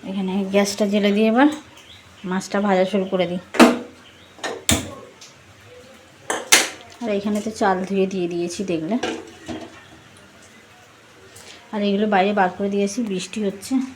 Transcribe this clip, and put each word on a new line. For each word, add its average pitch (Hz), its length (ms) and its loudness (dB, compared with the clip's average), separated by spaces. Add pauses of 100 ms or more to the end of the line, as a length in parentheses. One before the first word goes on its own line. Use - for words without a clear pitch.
এখানে 190 240 -2 (200)
গ্যাসটা 202 400 2
জেলে 202 240 4
দিয়ে 220 160 4
এবার 262 140 6 (800)
মাছটা 190 280 -2 (100)
ভাজা 190 240 4
শুরু 190 200 2
করে 180 200 0
দিই। 180 100 -4 (3500)
আর 233 160 -4
এখানে 208 280 -2
তো 220 140 -4
চাল 196 180 4 (100)
ধুয়ে 196 260 0
দিয়ে 180 200 -2
দিয়েছি 170 280 -4 (100)
দেখলে। 165 240 -2 (2750)
আর 214 140 -2
এগুলো 202 260 2
বাইরে 196 260 4
বার 185 180 4
করে 202 180 -2
দিয়েছি, 202 240 0 (120)
বৃষ্টি 185 360 -6
হচ্ছে। 196 260 -6 (220)